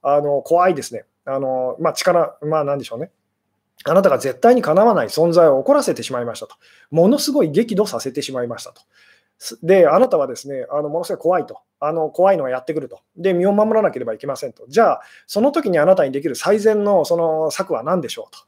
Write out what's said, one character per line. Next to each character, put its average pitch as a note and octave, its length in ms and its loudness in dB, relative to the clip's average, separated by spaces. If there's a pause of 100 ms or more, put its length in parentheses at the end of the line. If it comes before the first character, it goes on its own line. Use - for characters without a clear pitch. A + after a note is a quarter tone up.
あ C#3+ 180 2
の、 C#3+ 220 -2
怖 F3 260 2
い E3+ 60 2
で C3+ 80 -6
す A#2+ 120 -12
ね、 G#2 120 -14 (180)
あ C3+ 140 -6
の、 B2+ 420 -4
ま E3 100 0
あ、 - 40 -8
力、 F3 480 0
ま D#3 160 -2
あ、 D3 60 0
な C#3+ 100 -2
ん C#3 40 -6
で A#2+ 60 -10
し - 80 -14
ょ A2+ 40 -10
う - 20 -10
ね、 E3 120 -12 (720)
あ D#3 100 0
な F#3+ 80 6
た F3+ 80 6
が B2+ 80 2
絶 C3 220 -4
対 A#3+ 140 6
に B3 60 2
か D3+ 140 0
な G3 100 4
わ A#3 80 4
な D3+ 120 0
い G#2 40 -6
存 E3 240 0
在 E3 160 6
を C3+ 100 4
怒 F#3+ 140 0
ら C#4+ 100 4
せ E3 120 -2
て A#2 80 -8
し C3 100 -10
ま B2 80 -4
い A#2+ 60 -6
ま A2+ 80 -10
し - 60 -16
た G#2+ 60 -16
と。 - 100 -20 (340)
も E3 180 4
の C#4+ 100 2
す C#4+ 140 -4
ご C#4+ 100 2
い D#3 80 0
激 A3 240 -2
怒 G3+ 120 0
さ A#2 140 -8
せ C3 120 -8
て C#3+ 80 -6
し C3+ 140 -12
ま B2 100 -6
い A#2+ 40 -8
ま A2 100 -10
し - 60 -16
た - 80 -20
と。 - 100 -20 (600)
す-、 - 240 -16
で、 F3+ 220 6
あ D#3+ 100 4
な B3+ 100 4
た E3+ 100 0
は C#3 80 0
で B2+ 100 -10
す C#3 120 -16
ね、 C3 220 -8
あ D3 100 -4
の、 D3+ 80 -6
も D#3+ 120 -6
の F3 40 -8
す G3+ 100 -8
ご - 40 -10
い - 40 -18
怖 F3 180 0
い - 60 -8
と。 - 120 -18 (220)
あ D3+ 120 -4
の、 D#3+ 180 -4
怖 F#3+ 220 2
い F#3 40 2
の D3 80 -4
が B2+ 60 -6
や B2+ 100 -4
っ - 40 -20
て D#3+ 100 -8
く D#3 60 -4
る C3 80 -14
と。 - 120 -20 (160)
で、 F#3 160 -2
身 F3 140 0
を G3+ 60 2
守 G#3+ 200 2
ら A3 100 2
な F3 80 0
け B2+ 80 -12
れ B2 60 -8
ば A2 100 -6
い G#2 40 -14
け - 100 -14
ま C3 80 -6
せ C#3 100 -12
ん A#2+ 60 -12
と。 - 160 -20
じ D#3+ 120 0
ゃ F#3 120 4
あ、 - 80 -4 (260)
そ - 140 -4
の C4+ 100 2
時 C#4+ 180 -2
に F3 120 0
あ D3 40 2
な F#3 120 6
た D#3+ 80 2
に C3+ 80 -2
で C#3 80 -4
き D#3 80 -4
る B2 80 -6
最 G#3 240 0
善 G#3 240 2
の G3 200 2
そ E3+ 120 -2
の D#3+ 340 -2
策 F#3 220 -6
は A#2 100 -4
何 E3+ 180 -2
で B2 80 -8
し - 100 -12
ょ A2 100 -14
う - 20 -20
と。 - 180 -20